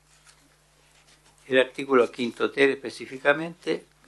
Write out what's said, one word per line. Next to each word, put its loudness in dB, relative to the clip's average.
El 2
artículo 2
quinto -4
ter 2
específicamente, -4